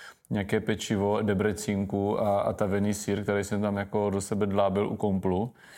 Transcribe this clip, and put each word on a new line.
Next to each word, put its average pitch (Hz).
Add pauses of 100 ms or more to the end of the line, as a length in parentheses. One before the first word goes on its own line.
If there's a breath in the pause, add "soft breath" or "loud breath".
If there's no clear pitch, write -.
(300 loud breath)
nějaké 104
pečivo, 104
debrecinku 104
a, 101
a -
tavený 101
sýr, 101
který 101
jsem 101
tam 101
jako 101
do 98
sebe 104
dlábil 98
u 110
komplu. 95 (240 loud breath)